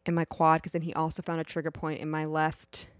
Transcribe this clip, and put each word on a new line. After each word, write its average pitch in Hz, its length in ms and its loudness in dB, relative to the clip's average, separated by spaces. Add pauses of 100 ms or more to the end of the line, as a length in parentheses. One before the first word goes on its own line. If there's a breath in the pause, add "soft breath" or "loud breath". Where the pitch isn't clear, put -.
in 175 80 0
my 170 120 2
quad, 160 360 4
'cause - 120 -8
then 170 80 0
he 165 140 -4
also 160 260 -2
found 165 180 -4
a 160 60 -2
trigger 160 260 -4
point 156 300 -4
in 156 80 -6
my 156 160 -2
left 156 640 -2 (100)